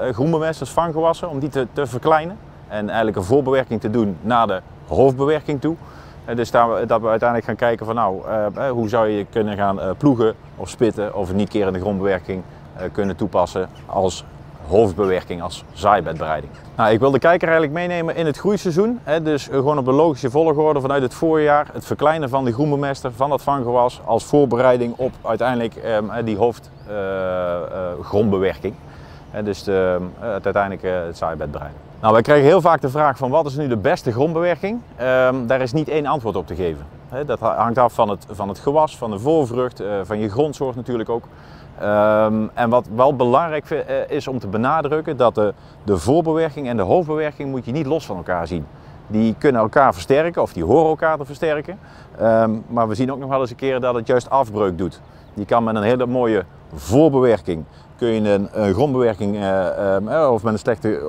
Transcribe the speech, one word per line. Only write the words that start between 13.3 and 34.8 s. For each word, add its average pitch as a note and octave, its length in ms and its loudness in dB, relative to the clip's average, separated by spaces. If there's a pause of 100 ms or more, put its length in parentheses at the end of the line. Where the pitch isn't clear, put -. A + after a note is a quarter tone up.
als F#2+ 380 -2 (440)
hoofdbewerking, F#2 760 2
als - 300 -12
zaaibedbereiding. D#2+ 800 0 (240)
Nou, A2 160 4
ik A2 80 4
wil C3+ 100 4
de C#3 80 2
kijker E3+ 300 4
eigenlijk D#3+ 300 2
meenemen F3 380 -4
in E3 100 -2
het D3 100 -2
groeiseizoen. G3+ 680 0
Hè, D#3+ 200 -2
dus, D3+ 260 -2
eh, C3+ 80 -4
gewoon C#3+ 220 2
op B2+ 80 -2
een B2+ 80 2
logische C#3+ 360 2
volgorde D3+ 500 2
vanuit C3+ 220 0
het B2 120 -4
voorjaar. D3+ 580 2
Het A#2+ 120 -12
verkleinen D3 440 0
van C3+ 160 -2
de B2 80 0
groenbemester, C#3 600 -2
van C3 180 -2
dat C3 120 -2
vanggewas, B2 600 0
als A2 200 0
voorbereiding B2 720 2
op B2+ 160 -4 (100)
uiteindelijk, A#2 540 -2
ehm, G#2+ 340 -2
eh, A#2 140 -6
die A2 120 -4
hoofd, A#2 340 -2 (180)
eh, G#2 60 -10
eh, F#2 760 -4 (340)
grondbewerking. G2 720 0 (560)
Hè, G#2 120 -8
dus G#2 200 -6
de, F#2 360 0 (220)
eh, A2+ 120 -6
het G2 120 -6
uiteindelijk, G2 380 -2
eh, F#2 100 -2 (140)
het E2+ 100 -10
zaaibedbereiden. D2+ 600 -8 (220)
Nou, A2 120 4
wij A2+ 100 6
krijgen C#3+ 240 6
heel F3 140 8
vaak D#3+ 200 4
de C3+ 100 -2
vraag D3 260 0
van: B2+ 140 -4
"Wat D3 160 2
is C3+ 100 -6
nu D3 120 -4
de A#2+ 80 0
beste C3 360 0
grondbewerking?" E3+ 680 -2 (160)